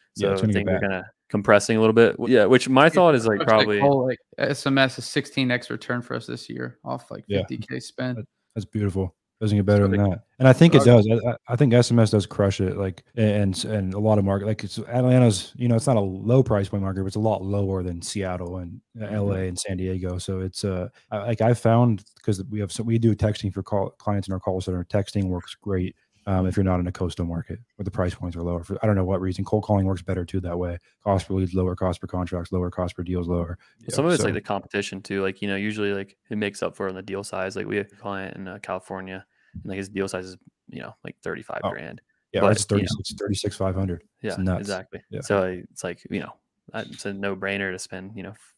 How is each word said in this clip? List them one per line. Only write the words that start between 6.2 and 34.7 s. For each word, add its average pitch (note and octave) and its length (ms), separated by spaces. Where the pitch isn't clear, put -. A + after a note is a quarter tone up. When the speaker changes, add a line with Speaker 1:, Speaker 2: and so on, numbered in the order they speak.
Speaker 3:
this A#2+ 220
year B2 380
off, B2+ 240
like, - 160
Speaker 1:
Yeah. G2 140
Speaker 3:
fifty B2 180
K B2+ 220
spend. B2+ 360
Speaker 1:
That, A2+ 80
that's G#2 100
beautiful. F#2+ 500
Doesn't G#2 180
get G2 80
better G#2 180
Speaker 2:
So G2 40
Speaker 1:
than G2+ 160
Speaker 2:
they G2 60
Speaker 1:
that. F2+ 100
And C3 100
I C3 40
think E3 240
it C3+ 60
Speaker 3:
Okay. - 20
Speaker 1:
does. A#2+ 260
I, A2+ 200
I, - 60
I A#2+ 80
think A#2+ 180
S A#2+ 160
M A#2 80
S A2 140
does G#2 120
crush G2 360
it. F#2+ 160
Like, F#2+ 260
and, G#2 480
and G2+ 280
a G2 60
lot G#2+ 200
of G2 60
market, G2 220
like, G#2+ 160
it's, G2+ 160
Atlanta's, B2 800
you B2 120
know, A#2+ 60
it's A2+ 140
not B2+ 80
a G#2+ 40
low G2+ 440
price G#2 240
point G2 160
market, F#2+ 160
but F#2+ 80
it's G2 80
a G#2+ 40
lot G#2 220
lower F#2+ 400
than F2 180
Seattle F2+ 580
and, F2 220
uh, A2 80
Speaker 2:
Mm-hmm. G#2 80
Speaker 1:
L G2+ 180
A F#2+ 160
and F2+ 100
San F#2+ 180
Diego. F2+ 420
So F#2 220
it's, F#2 240
uh, F2+ 240
I, A2 80
like, A2 220
I A2+ 120
found, A#2 520
'cause F#2+ 220
we G#2 160
have, G2 100
so - 140
we A#2 120
do A2+ 200
texting G#2 360
for G2 120
call, G2 260
clients G2+ 380
in G2+ 60
our F#2 60
call F#2 200
center. F2+ 240
Texting G2+ 400
works F2+ 320
great, F#2 400
um, F#2 200
if F2+ 100
you're G2 80
not F2+ 160
in F2 60
a F2+ 60
coastal F2 340
market E2+ 320
where G2+ 80
the F#2+ 60
price F2+ 240
points E2+ 220
are E2+ 60
lower. F2 220
For, - 180
I A2 40
don't G#2 100
know F#2 80
what F2+ 160
reason, F#2+ 240
cold G#2 200
calling G2+ 200
works F#2+ 160
better F2+ 240
too F#2 160
that F2 180
way. F2 200
Cost F#2+ 260
per G2 60
leads, F#2 200
lower F2+ 220
cost F2+ 240
per F#2 60
contracts, F2 440
lower F2+ 200
cost F2+ 260
per F2+ 60
deals, F2 260
lower. E2+ 300
Speaker 2:
Well, - 100
some C#3 140
Speaker 1:
Yeah, E3 40
Speaker 2:
of F3+ 60
it's, A#2 80
Speaker 1:
so G#2+ 60
Speaker 2:
like, F#2+ 60
the G2+ 60
competition G2+ 640